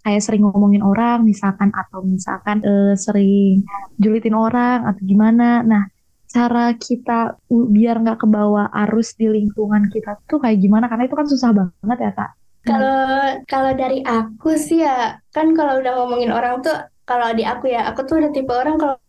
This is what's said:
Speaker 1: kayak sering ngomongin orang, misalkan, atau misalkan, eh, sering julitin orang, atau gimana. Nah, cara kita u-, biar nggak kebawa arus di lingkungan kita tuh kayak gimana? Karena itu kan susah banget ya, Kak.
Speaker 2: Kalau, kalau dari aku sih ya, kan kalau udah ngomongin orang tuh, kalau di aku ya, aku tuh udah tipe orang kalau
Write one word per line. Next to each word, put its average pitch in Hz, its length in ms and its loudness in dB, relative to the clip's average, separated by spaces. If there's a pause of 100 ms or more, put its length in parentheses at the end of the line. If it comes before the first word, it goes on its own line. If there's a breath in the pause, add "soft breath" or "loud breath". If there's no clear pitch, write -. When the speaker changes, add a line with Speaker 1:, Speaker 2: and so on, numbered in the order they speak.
Speaker 1:
kayak 208 220 0
sering 208 220 2
ngomongin 202 360 4
orang, 233 400 2
misalkan, 202 500 2
atau 190 300 -8
misalkan, 190 600 -4
eh, 202 320 2
sering 196 680 2 (380 loud breath)
julitin 220 340 2
orang, 240 520 0
atau 196 180 -4
gimana. 226 580 4
Nah, 214 280 2 (360)
cara 240 500 0
kita 233 600 -4 (100)
u-, 240 180 2
biar 226 320 4
nggak 226 220 -2
kebawa 208 480 2 (160)
arus 214 320 -2
di 226 100 -2
lingkungan 208 600 0
kita 208 380 -8
tuh 311 120 -2
kayak 233 200 2
gimana? 208 280 4
Karena 233 200 -2
itu 285 100 -4
kan 302 100 -2
susah 254 260 0
banget 202 460 -2
ya, 220 140 -4
Kak. - 180 -8 (340)
Speaker 2:
Kalau, 269 420 0 (400)
kalau 269 280 -2
dari 262 280 -4
aku 254 560 -2
sih 330 240 0
ya, 254 480 -2
kan 320 240 0
kalau 294 260 0
udah 254 160 -2
ngomongin 247 340 -2
orang 247 300 -2
tuh, 311 140 -2 (280)
kalau 240 300 -2
di 220 140 -2
aku 254 240 -4
ya, 233 160 -2
aku 226 180 -8
tuh 320 140 -2
udah 302 120 2
tipe 269 220 -4
orang 269 240 0
kalau 285 220 -2 (120)